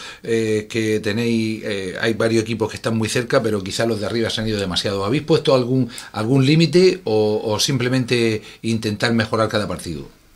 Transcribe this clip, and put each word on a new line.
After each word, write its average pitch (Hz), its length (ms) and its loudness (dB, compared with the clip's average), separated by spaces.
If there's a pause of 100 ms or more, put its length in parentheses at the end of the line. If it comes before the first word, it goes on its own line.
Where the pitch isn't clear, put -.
(220)
eh, 110 480 0
que 107 300 0
tenéis, 110 640 0
eh, 98 340 -6
hay 113 140 0
varios 113 300 2
equipos 107 260 -2
que - 60 -10
están 113 200 -4
muy 110 140 0
cerca, 123 320 0
pero 107 220 -2
quizá 107 240 -2
los 110 120 -2
de 104 60 -4
arriba 110 240 -2
se - 120 -4
han 110 60 -4
ido 107 120 -2
demasiado. 98 440 -2
¿Habéis 135 200 0
puesto 151 320 2
algún, 123 340 2 (220)
algún 127 340 2
límite 165 600 4
o, 107 380 2
o 107 160 0
simplemente 123 840 0 (180)
intentar 110 520 -2
mejorar 110 360 2
cada 104 180 0
partido? 82 400 -8 (280)